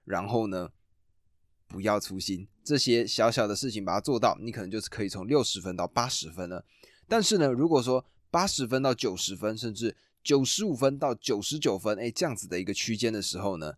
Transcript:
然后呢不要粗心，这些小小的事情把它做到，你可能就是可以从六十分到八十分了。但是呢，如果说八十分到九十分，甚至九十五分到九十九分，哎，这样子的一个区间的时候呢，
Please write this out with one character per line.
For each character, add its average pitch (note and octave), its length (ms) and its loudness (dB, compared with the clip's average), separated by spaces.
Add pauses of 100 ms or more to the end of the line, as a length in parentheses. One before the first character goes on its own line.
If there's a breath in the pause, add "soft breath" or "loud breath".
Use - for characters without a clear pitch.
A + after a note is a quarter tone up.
然 F#2+ 240 -4
后 A2+ 200 0
呢 F2+ 220 -4 (1000)
不 F#2+ 140 -10
要 G#2 180 2
粗 F#2+ 200 -6
心， F#2+ 280 -6 (160)
这 D3 140 2
些 A#2+ 280 4
小 A2+ 240 4
小 A#2 160 2
的 G2+ 100 -2
事 C3 140 -4
情 G#2 160 -6
把 F#2 80 0
它 G#2 80 2
做 B2+ 180 0
到， A2+ 220 4
你 A2+ 100 -8
可 A2 100 -8
能 F#2 100 -8
就 G#2+ 100 -4
是 - 80 -8
可 A2 140 -6
以 G2 60 -2
从 F#2+ 180 -8
六 C3+ 160 4
十 - 180 -4
分 F2+ 140 -6
到 F2 100 -2
八 A#2+ 240 0
十 D#2+ 220 -6
分 F2 180 -10
了。 F2 160 -10 (420 soft breath)
但 A3 140 2
是 G#3 160 4
呢， C#3+ 140 6
如 C#3 180 4
果 C#3 140 4
说 B2+ 200 2 (280)
八 F3+ 160 2
十 C#3 180 -2
分 C3 160 0
到 C3 140 2
九 G2+ 200 -2
十 F#2 200 -4
分， G#2 200 -4
甚 A2 200 -6
至 A2+ 200 -2 (280)
九 C#3 200 6
十 G3 220 0
五 E3 100 0
分 C3+ 220 2
到 C#3 160 0
九 G#2+ 260 -2
十 D3 200 -4
九 A2 180 2
分， G#2 220 -2
哎， A#2 100 -4
这 F3+ 160 -2
样 C#3 100 -2
子 - 120 -12
的 F2 120 -2
一 F#2+ 40 -2
个 G2 100 -4
区 A2+ 240 -2
间 A2+ 160 0
的 G#2 80 -4
时 - 160 -4
候 G2 200 -2
呢， D#2 200 -6